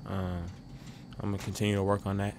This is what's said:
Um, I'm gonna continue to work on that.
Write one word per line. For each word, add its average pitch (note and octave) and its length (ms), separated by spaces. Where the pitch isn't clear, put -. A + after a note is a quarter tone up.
Um, F2+ 380
I'm G2+ 100
gonna G2 80
continue G#2 380
to G2 80
work G2+ 220
on G2 100
that. G2+ 220